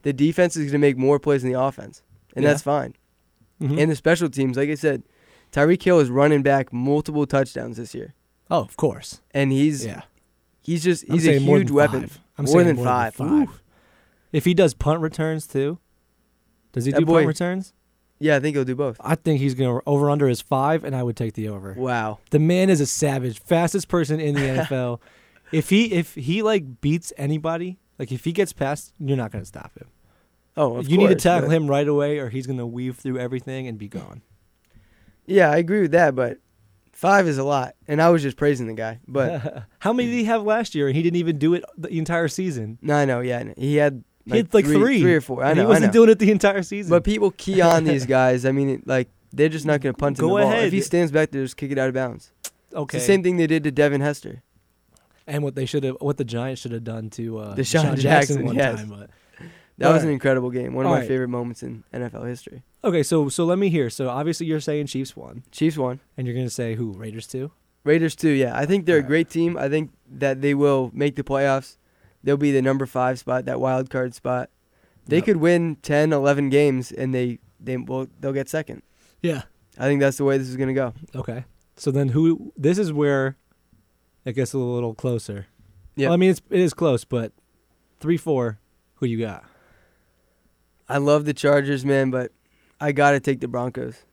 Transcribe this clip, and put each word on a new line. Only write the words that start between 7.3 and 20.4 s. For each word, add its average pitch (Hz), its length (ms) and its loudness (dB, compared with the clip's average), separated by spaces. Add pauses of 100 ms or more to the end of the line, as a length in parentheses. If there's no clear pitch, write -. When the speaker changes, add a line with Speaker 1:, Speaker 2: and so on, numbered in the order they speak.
Speaker 1:
this 113 180 -12
year. - 200 -14 (360)
Speaker 2:
Oh, 170 120 0
of - 160 -12
course. - 440 -4 (100)
Speaker 1:
And 139 200 0
he's 139 340 0
Speaker 2:
Yeah. - 180 -10 (580)
Speaker 1:
he's 160 200 -4
just, 170 280 0
Speaker 2:
I'm 160 60 0
Speaker 1:
he's 160 100 2
a 156 60 6
Speaker 2:
saying 139 120 4
more 143 140 6
Speaker 1:
huge 131 100 2
Speaker 2:
than 139 80 -2
Speaker 1:
weapon. 143 320 2
Speaker 2:
five. - 120 -20 (180)
I'm 143 80 -4
Speaker 1:
More 139 80 2
Speaker 2:
saying 175 140 6
Speaker 1:
than 156 100 2
Speaker 2:
more 120 80 -2
than 127 80 2
Speaker 1:
five. 120 220 -2
Speaker 2:
five. 262 340 0
Speaker 1:
Oof. - 140 -20 (680)
Speaker 2:
If 156 140 0
he 180 80 4
does 170 200 4
punt 156 280 -2
returns 156 440 -4
too, 143 340 -4 (920)
does 123 140 -4
he 139 80 0
Speaker 1:
That 143 60 4
Speaker 2:
do 165 60 4
Speaker 1:
boy 165 140 4
Speaker 2:
punt 147 80 4
returns? 180 460 -4 (460)
Speaker 1:
Yeah, 147 180 2
I - 20 2
think 143 160 -2
he'll 135 100 0
do 127 100 -4
both. 131 260 -4
Speaker 2:
I 160 140 0
think 151 260 0
he's 135 140 0
gonna, 127 300 0
over 143 240 2
under 143 200 2
is 117 120 -2